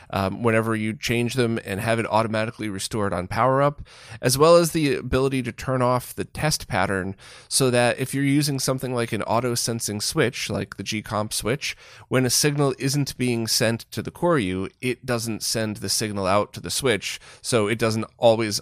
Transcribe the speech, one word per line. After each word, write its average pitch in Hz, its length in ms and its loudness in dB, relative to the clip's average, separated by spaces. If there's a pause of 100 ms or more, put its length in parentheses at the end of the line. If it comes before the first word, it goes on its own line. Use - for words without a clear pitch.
um, 98 320 -2
whenever 113 340 2
you 107 180 -2
change 120 420 -2
them 117 280 2
and 98 160 -4
have 113 200 0
it 110 80 -2
automatically 110 600 -2
restored 101 460 -4
on 90 140 -2
power 127 340 2
up, 147 220 0 (400)
as 127 160 2
well 165 180 8
as 170 140 4
the 147 240 2
ability 131 400 0
to 117 160 -4
turn 131 300 -2
off 123 340 0
the 101 80 -4
test - 420 -4
pattern 95 480 0 (360)
so 131 200 2
that 120 300 2
if 131 140 -6
you're 139 100 0
using 139 340 2
something 131 360 -2
like 117 180 0
an 104 120 -2
auto-sensing 117 760 -2
switch, - 500 0
like - 280 -6
the 98 60 -8
G-Comp 107 500 -4
switch, - 420 -4 (320)
when 127 180 2
a 123 40 2
signal 147 500 2
isn't 135 380 -2
being 120 280 0
sent 113 360 0 (100)
to 117 100 -6
the - 100 -6
Koryu, 98 580 0 (100)
it 127 260 -4
doesn't 113 380 -4
send 110 340 -2
the 98 120 -6
signal 101 360 -2
out 101 280 2
to - 80 -14
the 92 80 -8
switch, - 500 -2 (220)
so 107 260 2
it 113 100 0
doesn't 110 280 0 (120)
always 110 440 4